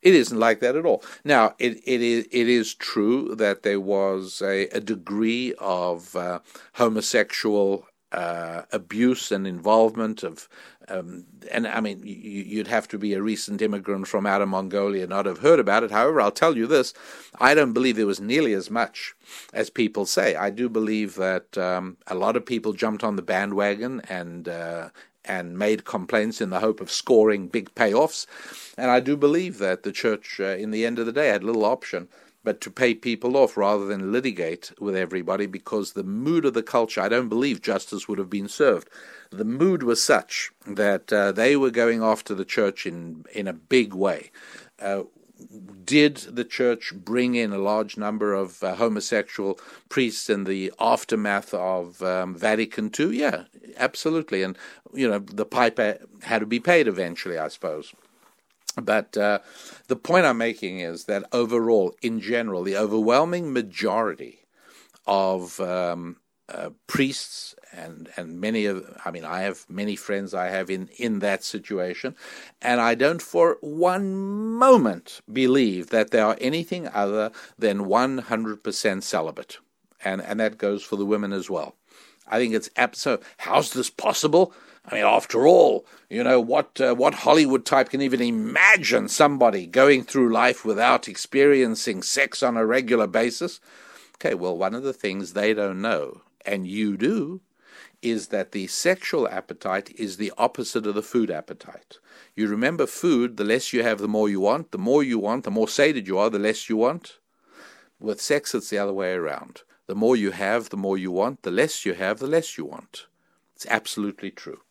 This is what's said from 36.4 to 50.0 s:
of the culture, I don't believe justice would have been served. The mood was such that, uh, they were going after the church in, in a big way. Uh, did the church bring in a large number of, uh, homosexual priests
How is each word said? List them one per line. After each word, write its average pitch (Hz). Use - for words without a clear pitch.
of 135
the 113
culture, 113
I 95
don't 120
believe 123
justice 101
would 101
have 95
been 101
served. 117
The 104
mood 151
was 117
such -
that, 101
uh, 101
they 117
were 135
going 117
after 110
the 95
church -
in, 85
in 101
a 87
big 101
way. 92
Uh, 98
did 147
the 120
church 120
bring 120
in 113
a 98
large 104
number 107
of, 95
uh, 92
homosexual 104
priests 120